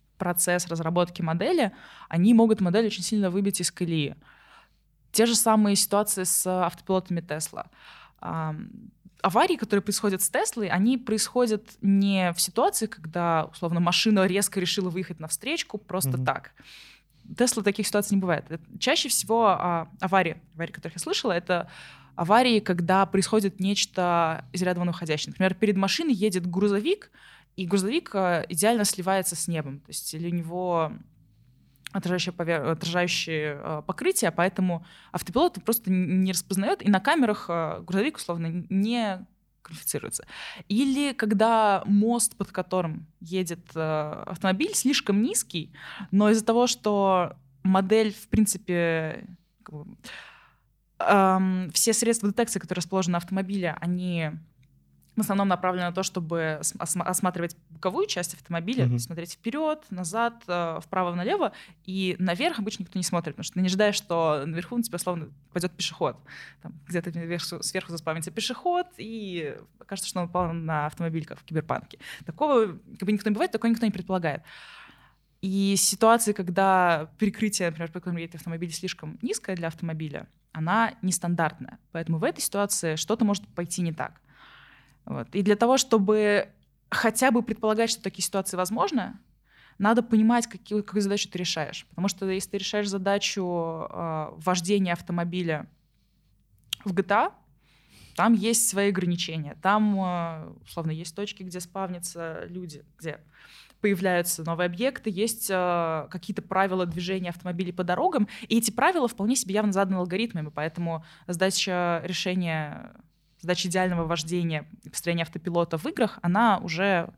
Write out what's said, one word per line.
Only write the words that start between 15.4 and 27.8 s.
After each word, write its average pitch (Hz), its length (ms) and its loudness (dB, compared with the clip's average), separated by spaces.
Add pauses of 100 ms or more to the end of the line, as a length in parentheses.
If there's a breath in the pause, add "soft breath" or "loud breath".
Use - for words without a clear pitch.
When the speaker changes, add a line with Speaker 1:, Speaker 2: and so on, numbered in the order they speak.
Speaker 1:
просто 135 400 -2
Speaker 2:
Мгм. 127 80 0
Speaker 1:
так. - 260 -2 (880 loud breath)
Тесла 240 240 2
таких 202 240 0
ситуаций 208 300 0
не 196 40 4
бывает. 180 300 0
Э, 160 80 -8 (200)
чаще 285 300 0
всего, 226 400 2
а, 175 400 2 (120)
аварии, 185 360 2 (180)
аварии, 165 180 -8
которых - 240 -12
я 175 40 -10
слышала, - 320 -2
это 175 380 -2 (460 loud breath)
аварии, 220 440 6
когда 185 460 2
происходит 196 540 2
нечто 175 920 0
из 175 100 -2
ряда 180 160 0
вон 175 100 0
выходящее. 160 420 -4
Например, 190 240 2
перед 202 220 2
машиной 226 360 2
едет 185 360 0
грузовик, 208 640 0 (460 loud breath)
и 185 100 -4
грузовик, 202 480 0